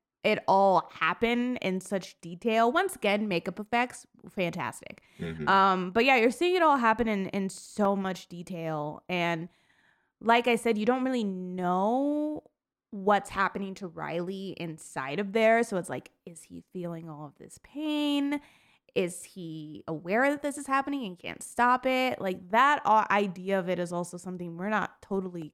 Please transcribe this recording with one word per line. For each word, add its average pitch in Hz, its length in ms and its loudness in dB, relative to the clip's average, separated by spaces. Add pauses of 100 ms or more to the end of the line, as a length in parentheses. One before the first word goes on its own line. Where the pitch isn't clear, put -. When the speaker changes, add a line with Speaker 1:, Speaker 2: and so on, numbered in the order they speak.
(240)
Speaker 1:
it 214 240 2
all 190 460 4
happen 240 640 0
in 185 240 -2
such - 400 -6
detail. 220 500 0
Once 370 240 0
again, 208 320 0
makeup 185 320 -2
effects, - 460 -4 (240)
fantastic. - 720 -6 (180)
Speaker 2:
Mm-hmm. 160 280 -6
Speaker 1:
Um, 185 440 4
but 233 140 4
yeah, 269 120 6
you're 233 140 6
seeing 349 240 0
it 359 60 4
all 302 160 6
happen 226 300 2
in, 196 220 -2
in 190 200 -2
so - 460 0
much 190 320 -4
detail. 160 800 -8
And 170 400 -2 (680)
like 233 280 4
I 240 80 4
said, 226 220 0
you 214 80 -2
don't 254 180 2
really 254 200 0
know 202 1200 -2 (480)
what's 202 380 2
happening 196 460 -4
to 190 120 -12
Riley 170 680 -6
inside 160 640 -8
of 196 140 -4
there. 226 300 6
So 208 140 -4
it's 170 120 -4
like, - 220 -8 (140)
is 170 180 -18
he 175 200 -18 (100)
feeling 170 360 -10
all 151 160 -14
of 139 140 -20
this - 240 -20
pain? 294 800 -2 (520)
Is 175 300 -2
he 156 640 -12
aware 180 420 2
that 285 120 -2
this 285 160 -4
is 277 100 -12
happening 269 380 -2
and 180 120 -8
can't - 240 -12
stop 247 440 2
it? 254 340 0
Like, 185 320 -6
that 277 320 4
uh, 214 260 4
idea 190 480 0
of 180 120 -2
it 180 100 0
is 175 140 -4
also 175 240 -6
something 175 400 -10
we're 180 120 -6
not 214 320 -2
totally 180 520 -6